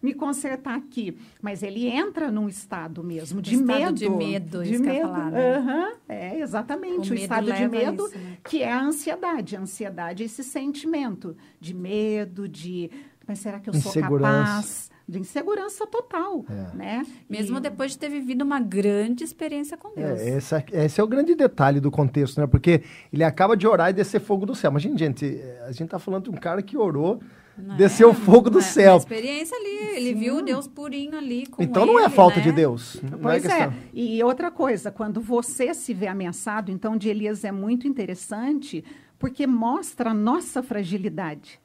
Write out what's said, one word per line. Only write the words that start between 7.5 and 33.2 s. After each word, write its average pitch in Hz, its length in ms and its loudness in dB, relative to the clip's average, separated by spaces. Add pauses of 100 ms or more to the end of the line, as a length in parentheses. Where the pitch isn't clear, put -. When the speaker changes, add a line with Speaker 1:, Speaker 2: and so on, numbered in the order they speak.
Speaker 2:
leva 196 140 0
a 240 40 2
Speaker 1:
medo, 226 380 -2
Speaker 2:
isso, 208 100 -12
né? 180 240 -14
Speaker 1:
que 302 220 -4
é 233 80 -2
a 247 100 0
ansiedade. 302 760 -4
A - 20 -10
ansiedade 185 640 -10
é - 20 -6
esse 233 180 -12
sentimento 277 920 -6 (240)
de 170 140 -12
medo, 202 720 -4
de, 170 420 -8 (380)
"Mas 202 120 -8
será 202 200 -10
que 202 100 -12
eu 190 40 -6
sou 147 180 0
Speaker 3:
Insegurança. 143 540 2
Speaker 1:
capaz?" - 440 -4 (200)
De 175 100 -8
insegurança 392 680 -6
total, 392 600 -6
Speaker 3:
É. 196 300 -10
Speaker 1:
né? 214 280 -6 (220)
Speaker 2:
Mesmo 214 300 -4
Speaker 1:
E - 40 -4
Speaker 2:
depois 269 320 -6
de - 40 -16
ter 302 120 -8
vivido 262 340 -4
uma 285 160 0
grande 208 640 0
experiência 294 520 -8
com 415 200 -18
Deus. 143 240 -4
Speaker 3:
É, 110 100 -2
essa, 139 420 -2
esse 156 300 0
é - 20 6
o 214 40 0
grande 285 260 2
detalhe 143 460 4
do 139 100 2
contexto, 143 500 0
né? 147 60 2
Porque 151 380 2 (280)
ele 147 120 0
acaba 190 340 2
de 185 100 0
orar 180 220 4
e 190 40 0
descer 202 280 0
fogo 196 240 -2
do 226 80 -4
céu. - 180 0
Mas, 143 120 0
gente, 247 160 -2
gente, 139 420 -2 (240)
a 131 60 -12
gente 160 180 -8
tá 190 80 -8
falando 190 280 -6
de 262 40 -12
um 202 100 -8
cara 180 220 -4
que 196 160 -8
orou, 180 420 0 (380)
Speaker 2:
Não 196 180 -12
Speaker 3:
desceu 196 360 10
Speaker 2:
é? - 20 6
Speaker 3:
fogo 233 380 10
do 285 80 8
Speaker 2:
Uma - 40 4
Speaker 3:
céu. 190 340 10
Speaker 2:
experiência 285 600 -2
ali, 415 400 -6
ele 247 160 -2
Speaker 1:
Sim. 214 60 -2
Speaker 2:
viu 233 180 -2
o 330 60 -2
Deus 277 240 -2
purinho 285 500 -10
ali 262 300 -6
com - 160 -4
Speaker 3:
Então 220 240 4
não 466 120 8
é 440 40 6
Speaker 2:
ele, 349 100 4
Speaker 3:
falta 190 240 10
Speaker 2:
né? 156 60 2
Speaker 3:
de 160 80 6
Deus. 143 500 0
Não 139 160 -8 (140)